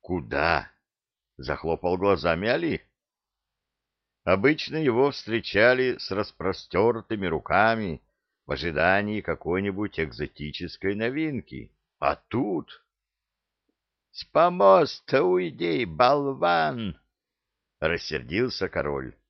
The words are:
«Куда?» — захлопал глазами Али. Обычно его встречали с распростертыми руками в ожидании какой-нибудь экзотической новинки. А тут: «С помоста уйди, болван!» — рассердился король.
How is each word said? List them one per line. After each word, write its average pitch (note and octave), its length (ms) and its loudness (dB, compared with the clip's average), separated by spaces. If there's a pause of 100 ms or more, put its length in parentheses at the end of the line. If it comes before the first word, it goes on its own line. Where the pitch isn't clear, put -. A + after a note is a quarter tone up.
«Куда?» — D2+ 640 -2 (640)
захлопал D#2+ 640 -2
глазами F2 500 2
Али. D3 320 -2 (1400)
Обычно B2 540 2
его C#3 320 2
встречали A#2+ 880 2
с - 120 -12
распростертыми G2+ 1160 -2
руками F#2+ 720 0 (460)
в C#2+ 60 -6
ожидании F2+ 680 0
какой-нибудь F#2+ 800 -4
экзотической D2+ 960 -6
новинки. C3 760 -6 (280)
А C#2+ 180 0
тут: - 680 -4 (1300)
«С - 140 -16
помоста F3 1000 4
уйди, E3+ 600 0
болван!» — C#3 1160 2 (800)
рассердился E2 920 -4
король. C#2+ 440 -6 (160)